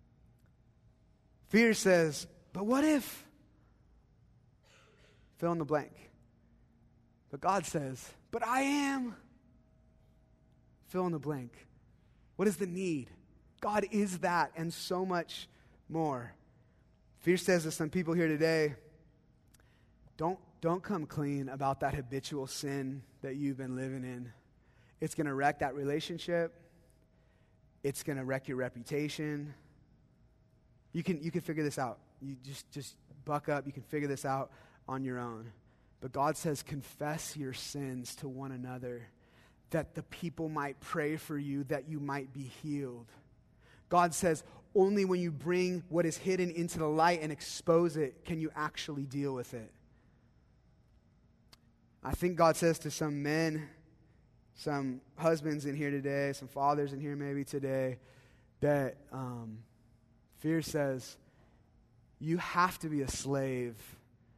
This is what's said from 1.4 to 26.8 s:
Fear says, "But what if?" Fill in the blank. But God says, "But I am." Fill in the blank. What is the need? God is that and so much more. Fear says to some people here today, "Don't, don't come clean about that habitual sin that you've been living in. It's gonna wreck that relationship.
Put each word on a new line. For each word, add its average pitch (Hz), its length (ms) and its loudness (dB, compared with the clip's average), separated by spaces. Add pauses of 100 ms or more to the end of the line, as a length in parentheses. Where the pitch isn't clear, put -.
Fear 226 240 8
says, 170 520 4 (260)
"But 190 140 -2
what 269 180 4
if?" 302 400 2 (2250)
Fill 170 140 0
in 170 60 0
the 156 60 0
blank. 143 460 -2 (1200)
But 139 100 -10
God 185 240 2
says, 135 460 -4 (220)
"But 233 120 -2
I 254 180 4
am." 277 520 2 (1700)
Fill 180 180 0
in 170 60 0
the 156 80 -2
blank. 131 480 -6 (680)
What 196 140 4
is 190 80 0
the - 100 -2
need? 175 440 -2 (500)
God 208 300 2
is 202 300 2
that 170 360 4
and 165 160 -2
so 185 320 -2
much 180 420 -2 (420)
more. 139 460 -2 (840)
Fear 175 180 4
says 175 280 4
to 160 60 -2
some 156 200 -2
people 165 240 0
here 170 140 4
today, 156 460 4 (1400)
"Don't, 175 220 -2 (240)
don't 170 200 2
come 180 220 -2
clean 143 460 -2
about 135 300 0
that 135 140 0
habitual 135 520 -4
sin 139 560 -4 (180)
that 135 160 -6
you've 139 220 -2
been 127 180 -4
living 131 260 -4
in. 123 300 -8 (680)
It's 160 140 -4
gonna 147 200 0
wreck 143 240 4
that 135 160 0
relationship. 165 840 -2 (1200)